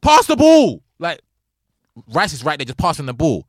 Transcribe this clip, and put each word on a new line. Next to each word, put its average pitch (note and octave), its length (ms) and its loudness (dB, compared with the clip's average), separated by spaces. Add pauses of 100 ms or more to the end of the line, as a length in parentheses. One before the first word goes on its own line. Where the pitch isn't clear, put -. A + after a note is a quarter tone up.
Pass D#4 240 4
the D#4 100 -2
ball! C#4 460 4 (160)
Like, - 220 -10 (880)
Rice D#3+ 240 -2
is B2 120 -14
right D3+ 140 -4
there C#3+ 60 -8
just B2 140 -14
passing E3 280 -4
the B2+ 80 -10
ball. A#2+ 340 -4